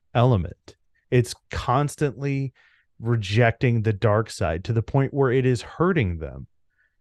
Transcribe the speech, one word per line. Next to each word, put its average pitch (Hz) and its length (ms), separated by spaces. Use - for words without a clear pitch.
element. 117 600
It's 123 240
constantly 139 1000
rejecting 113 840
the 107 120
dark 107 360
side 82 360
to 117 80
the 113 80
point 135 320
where 139 180
it 127 140
is 123 160
hurting 156 580
them, 67 280